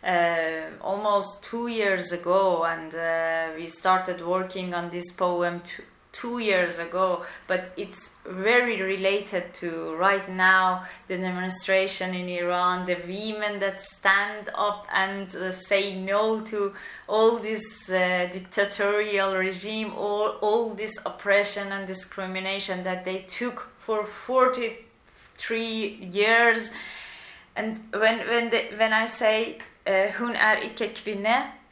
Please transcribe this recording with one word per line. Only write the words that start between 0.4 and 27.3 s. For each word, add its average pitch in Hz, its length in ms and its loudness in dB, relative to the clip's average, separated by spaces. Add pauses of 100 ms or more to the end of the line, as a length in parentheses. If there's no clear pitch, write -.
almost 202 600 0
two 233 260 -4
years 196 440 0
ago, 175 520 4
and, 160 300 -4
uh, 165 600 0
we 170 120 -8
started 185 520 2
working 180 540 -2
on 175 160 -4
this 180 220 -6
poem 175 480 0
t-, - 220 -12 (300)
two 240 260 -6
years 180 400 2
ago, 170 480 0 (200)
but 180 300 -2
it's - 380 -10 (100)
very 220 560 2
related 190 720 0
to 165 440 -6
right 190 340 2
now, 185 560 4 (220)
the 185 100 -4
demonstration 185 960 0
in 180 140 -4
Iran, 180 580 0
the 180 100 0 (100)
women 208 540 -4
that 190 220 -4
stand 202 720 2
up 202 400 -2
and, 190 400 -2
uh, 185 180 -4
say 196 420 0
no 208 460 0
to 208 320 -2 (340)
all 220 300 6
this, 208 540 -6
uh, 180 420 2
dictatorial 202 1040 0
regime, 196 580 -2
all, 208 460 0
all 220 340 2
this 208 300 -8
oppression 202 680 2
and 196 160 -6
discrimination 190 960 -6
that 185 220 -4
they 185 140 -4 (200)
took 240 300 -6 (100)
for 214 280 -2
forty-three 226 1900 -2 (120)
years. 226 600 4 (840)